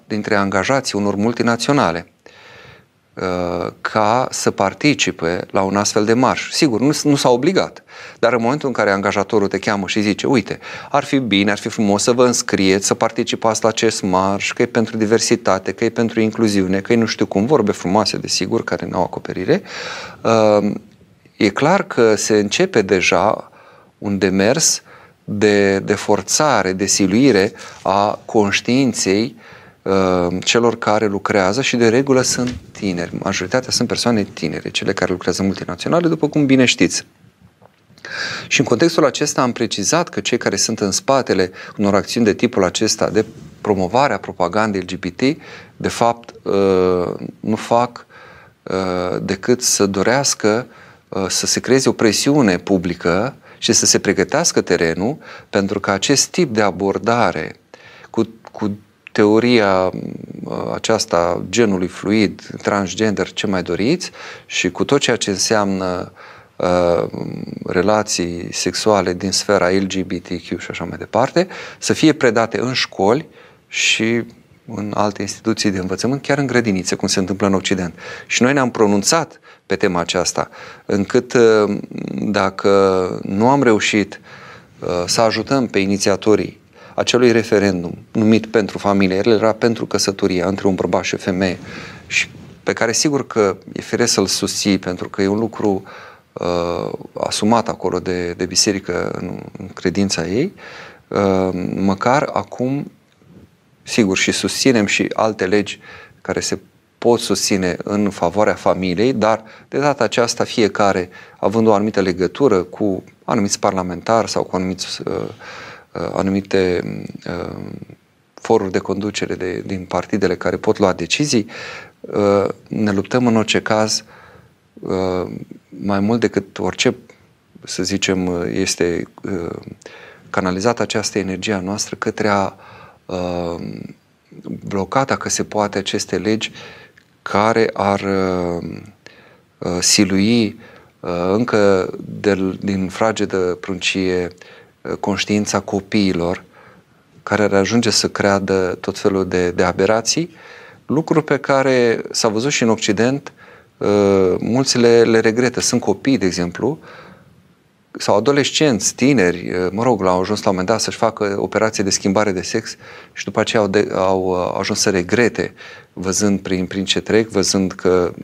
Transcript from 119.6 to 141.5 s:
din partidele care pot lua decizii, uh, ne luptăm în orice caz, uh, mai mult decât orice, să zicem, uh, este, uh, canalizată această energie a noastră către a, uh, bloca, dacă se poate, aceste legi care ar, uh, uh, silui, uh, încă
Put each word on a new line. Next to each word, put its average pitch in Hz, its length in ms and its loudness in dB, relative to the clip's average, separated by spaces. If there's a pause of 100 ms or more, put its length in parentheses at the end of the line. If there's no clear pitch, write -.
din 90 220 -6
partidele 92 480 0
care 92 220 -2
pot 107 200 0
lua 95 160 4
decizii, 113 540 -2 (520)
uh, 101 460 2 (220)
ne 104 240 0
luptăm 120 360 0
în 113 80 4
orice 110 260 2
caz, 107 420 0 (680)
uh, 92 580 -4 (380)
mai 98 300 -2
mult 110 200 2
decât 104 400 -2
orice, 98 360 0 (680)
să - 200 -8
zicem, 92 440 -2
uh, 87 140 -2 (100)
este, 87 560 -2 (160)
uh, 85 360 -6 (680)
canalizată 95 520 -2
această 104 360 -4
energie 95 360 -4
a 95 60 -2
noastră 98 360 -6
către 107 320 -4
a, 98 280 0 (500)
uh, 87 500 -6 (1120)
bloca, 98 360 -2
dacă 104 260 -2
se - 140 -2
poate, 104 340 -2
aceste 98 400 -4
legi 107 340 -2 (720)
care 110 520 2
ar, 98 280 0
uh, 90 640 -2 (920)
uh, 87 220 -4
silui, 101 800 2 (400)
uh, - 100 -8 (220)
încă 101 580 2 (300)